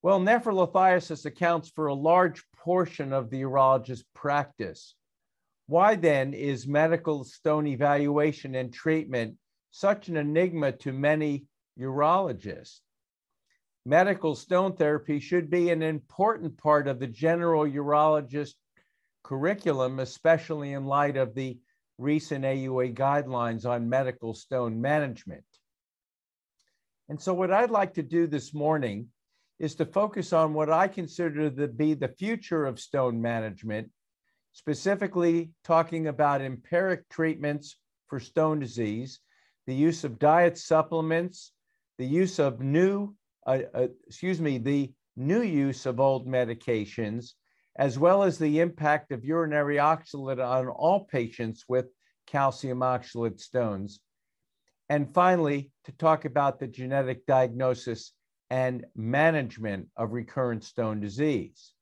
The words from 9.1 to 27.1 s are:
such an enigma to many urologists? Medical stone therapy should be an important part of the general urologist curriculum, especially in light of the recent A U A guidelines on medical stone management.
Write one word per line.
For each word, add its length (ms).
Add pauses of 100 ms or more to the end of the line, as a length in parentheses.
such 360
an 80
enigma 560
to 220
many 500 (340)
urologists? 1000 (1040)
Medical 500
stone 400
therapy 460
should 300
be 180
an 140
important 720
part 320
of 100
the 80
general 580
urologist 880 (680)
curriculum, 760
especially 720
in 140
light 320
of 160
the 240 (400)
recent 480
A 80
U 260
A 100
guidelines 760
on 200
medical 460
stone 480
management. 640 (1700)